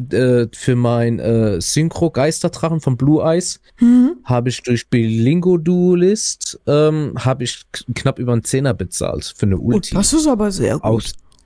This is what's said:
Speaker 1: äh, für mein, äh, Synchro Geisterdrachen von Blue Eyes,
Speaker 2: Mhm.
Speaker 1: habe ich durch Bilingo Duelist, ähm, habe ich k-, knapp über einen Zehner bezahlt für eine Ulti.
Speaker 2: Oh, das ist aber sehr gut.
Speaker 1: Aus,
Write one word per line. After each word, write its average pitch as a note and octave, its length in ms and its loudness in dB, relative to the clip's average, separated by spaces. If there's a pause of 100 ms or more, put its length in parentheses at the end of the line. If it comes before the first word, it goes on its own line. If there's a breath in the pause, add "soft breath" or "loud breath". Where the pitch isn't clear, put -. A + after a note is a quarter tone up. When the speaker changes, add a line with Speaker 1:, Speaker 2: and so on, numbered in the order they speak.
(120)
Speaker 1:
äh, B2 420 2
für - 220 -2
mein, A#2 440 0
äh, G#2+ 420 0
Synchro E3 480 -2
Geisterdrachen D#3+ 720 -2
von C3 160 0
Blue D3 260 2
Eyes, E3 380 -2 (180)
Speaker 2:
Mhm. B3 460 4
Speaker 1:
habe B2 240 0
ich - 140 -6
durch B2 260 -2
Bilingo B2+ 680 2
Duelist, F3+ 1120 0
ähm, D3+ 500 0
habe B2+ 280 -2
ich - 260 -10
k-, - 140 -14 (100)
knapp - 240 -4
über B2 140 -2
einen A2+ 100 0
Zehner C3 300 -2
bezahlt - 640 -6
für - 80 -2
eine G2 120 2
Ulti. - 380 -2
Speaker 2:
Oh, F#3 40 2
das - 120 0
ist D#4 160 2
aber G#3+ 240 0
sehr D3 220 -2
gut. - 100 -4
Speaker 1:
Aus, A2 300 -2 (320)